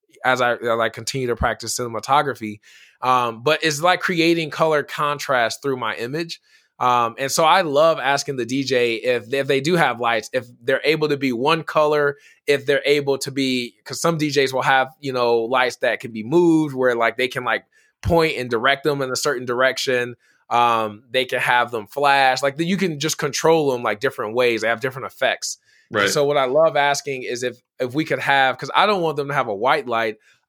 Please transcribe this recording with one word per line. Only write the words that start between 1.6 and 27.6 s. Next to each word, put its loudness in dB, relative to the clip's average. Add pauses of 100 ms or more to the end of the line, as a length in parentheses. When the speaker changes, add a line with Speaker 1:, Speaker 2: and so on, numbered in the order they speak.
Speaker 1:
cinematography. -2 (400)
Um, 0
but 2
it's, 0
like, 2
creating 0
color 0
contrast -2
through -2
my -4
image. -8 (380)
Um, 2
and -4
so 0
I 4
love 2
asking -2
the -4
D -4
J 0
if, -2
if 0
they 0
do 2
have 2
lights, -2
if -2 (160)
they're 0
able 2
to 0
be -2
one 0
color, 0 (280)
if 0
they're 2
able 2
to -8
be, -2
'cause -12
some 0
D 0
Js 0
will -2
have, 2 (120)
you -6
know, 2
lights 0
that 0
can -12
be -8
moved 2
where, 0
like, 0
they 0
can, -8
like, -2 (380)
point 2
and -6
direct 0
them 0
in -2
a -4
certain -4
direction. -2 (340)
Um, 2
they 0
can -4
have 2
them -6
flash, 2
like, -2
you 0
can -2
just -2
control 2
them, -4
like, -2
different -4
ways. 2
They 0
have 0
different -6
effects. -2 (340)
And 0
Speaker 2:
Right. 2
Speaker 1:
so 2
what 0
I 4
love 4
asking 0
is -6
if, -4 (240)